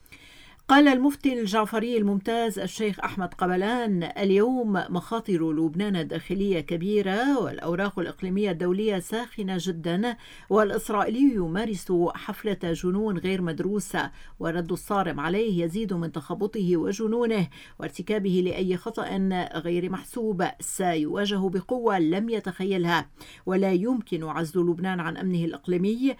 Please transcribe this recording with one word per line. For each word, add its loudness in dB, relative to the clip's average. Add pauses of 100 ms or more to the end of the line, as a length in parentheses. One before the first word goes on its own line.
(680)
قال 10
المفتي 2
الجعفري 0
الممتاز 0
الشيخ -4
أحمد -4
قبلان: 0
"اليوم 2
مخاطر -2
لبنان 0
الداخلية -2
كبيرة، 0
والأوراق -2
الإقليمية -2
الدولية 0
ساخنة -4
جدا، -2 (320)
والإسرائيلي 2
يمارس -2 (240)
حفلة -4
جنون 0
غير 0
مدروسة، -2 (280)
والرد -2
الصارم -2
عليه 0
يزيد -2
من -2
تخبطه 0
وجنونه 0 (320)
وارتكابه 0
لأي 0
خطأ -6 (380)
غير -2
محسوب -2 (160)
سيواجه 0
بقوة 0
لم 2
يتخيلها، 0 (360)
ولا 2
يمكن 0
عزل -2
لبنان 0
عن -4
أمنه 0
الإقليمي. 0